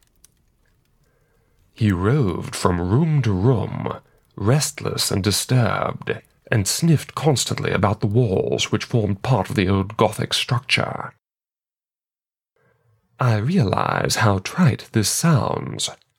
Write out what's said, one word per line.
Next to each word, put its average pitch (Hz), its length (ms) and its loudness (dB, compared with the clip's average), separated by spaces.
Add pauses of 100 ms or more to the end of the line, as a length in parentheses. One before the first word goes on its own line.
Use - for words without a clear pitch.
(1700)
He 104 200 0
roved 95 640 0
from 87 240 0
room 143 420 2
to 110 100 2
room, - 680 0 (360)
restless - 760 -2
and 98 120 0
disturbed, - 1000 0 (280)
and 101 160 0
sniffed - 480 0
constantly - 560 -2
about 98 300 0
the - 60 -2
walls 98 640 0
which 104 120 -2
formed 104 380 -2
part 113 280 0
of 101 60 -4
the 95 120 2
old 98 280 0
Gothic - 360 0
structure. - 800 -2 (2000)
I 120 160 4
realize 107 800 0
how 101 220 4
trite - 540 0
this 104 180 0
sounds, - 800 0 (280)